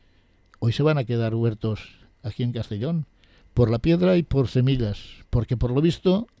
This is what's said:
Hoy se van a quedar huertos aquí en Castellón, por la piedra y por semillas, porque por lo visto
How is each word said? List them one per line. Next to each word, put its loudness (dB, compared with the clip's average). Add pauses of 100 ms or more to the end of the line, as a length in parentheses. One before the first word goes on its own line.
(580)
Hoy 0
se -2
van 2
a -2
quedar -2
huertos -2 (440)
aquí -8
en -2
Castellón, -6 (480)
por 4
la 0
piedra 2
y 4
por 0
semillas, 0 (320)
porque -2
por 0
lo 0
visto 2 (140)